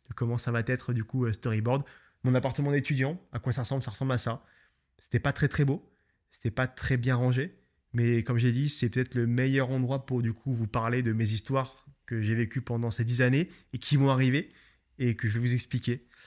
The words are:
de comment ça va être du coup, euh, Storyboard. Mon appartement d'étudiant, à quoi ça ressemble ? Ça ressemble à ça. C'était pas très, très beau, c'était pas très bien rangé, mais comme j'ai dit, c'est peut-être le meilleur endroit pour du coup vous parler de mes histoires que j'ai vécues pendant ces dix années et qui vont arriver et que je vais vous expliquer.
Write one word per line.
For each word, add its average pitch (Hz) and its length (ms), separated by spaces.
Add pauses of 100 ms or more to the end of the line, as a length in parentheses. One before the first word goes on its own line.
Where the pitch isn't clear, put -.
de - 40
comment 120 240
ça 117 140
va 117 160
être 127 240
du 117 140
coup, 127 200
euh, 113 60
Storyboard. 117 540 (400)
Mon 127 100
appartement 135 360
d'étudiant, 143 500 (100)
à 113 80
quoi 123 140
ça 123 80
ressemble ? 131 200
Ça 120 100
ressemble 131 200
à 123 60
ça. 117 260 (560)
C'était - 200
pas 139 120
très, 147 160
très - 160
beau, 139 260 (400)
c'était - 220
pas 127 160
très - 300
bien 123 180
rangé, 127 420 (360)
mais 117 300
comme 120 140
j'ai 120 140
dit, 135 160
c'est 123 220
peut-être 127 260
le 117 120
meilleur 131 440
endroit 131 340
pour 123 160
du 113 120
coup 131 200
vous 113 140
parler 120 360
de 113 100
mes 110 180
histoires 127 540 (200)
que 113 160
j'ai 110 140
vécues 117 260
pendant 117 300
ces 117 140
dix 120 160
années 127 280 (220)
et 127 60
qui - 180
vont 139 140
arriver 131 400 (500)
et 120 160
que 110 140
je 104 60
vais 117 40
vous 120 140
expliquer. 120 520 (220)